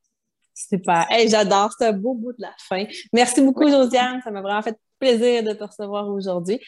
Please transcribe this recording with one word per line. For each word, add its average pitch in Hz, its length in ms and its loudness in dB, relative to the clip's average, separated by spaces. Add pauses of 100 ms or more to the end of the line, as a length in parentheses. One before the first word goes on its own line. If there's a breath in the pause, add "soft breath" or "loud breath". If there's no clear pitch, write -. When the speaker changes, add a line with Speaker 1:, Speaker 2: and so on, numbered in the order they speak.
(540)
Speaker 1:
Super. 175 560 -2
Hey, 226 180 4
j'adore, 208 480 2
c'est 240 100 0
un 220 60 2
beau 208 220 -4
bout 240 180 -10
de 208 100 -20
la 175 160 -14
fin. 190 260 -6 (280 loud breath)
Merci 240 300 4
beaucoup, 269 220 4
Speaker 2:
Oui. 294 80 6
Speaker 1:
Josiane. 254 500 2
Ça 233 80 -12
m'a 202 100 -8
vraiment 202 220 -4
fait 226 160 -8 (220)
plaisir 240 420 2
de 214 100 -4
te 208 120 -12
recevoir 202 440 -8
aujourd'hui. 190 600 -4